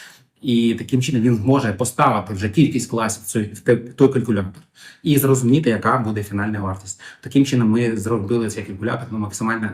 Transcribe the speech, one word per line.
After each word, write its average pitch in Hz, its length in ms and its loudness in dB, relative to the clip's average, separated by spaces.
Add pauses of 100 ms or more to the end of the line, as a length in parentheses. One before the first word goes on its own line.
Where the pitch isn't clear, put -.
(440)
І 117 320 2
таким 127 280 -2
чином 127 200 0
він 120 140 4
зможе 120 360 2
поставити 113 600 0
вже 101 140 -4
кількість 127 420 2
класів 113 320 -4
в - 40 -14
цей, 104 260 -4
в - 80 -18
те-, 120 140 4
в 120 200 -6
той 135 180 6
калькулятор 104 500 -2 (400)
і 147 160 4
зрозуміти, 131 520 2
яка 113 280 0
буде 107 240 -2
фінальна 104 380 -4
вартість. 92 400 -8 (200)
Таким 139 240 2
чином 120 260 2
ми 113 260 2
зробили 107 540 -2
цей 95 140 -10
калькулятор, 110 460 -8
ну, 107 80 -8
максимально, 107 560 -4